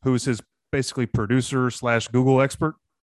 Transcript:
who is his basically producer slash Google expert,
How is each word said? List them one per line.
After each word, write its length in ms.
who 120
is 100
his 160
basically 340
producer 640
slash 380
Google 320
expert, 360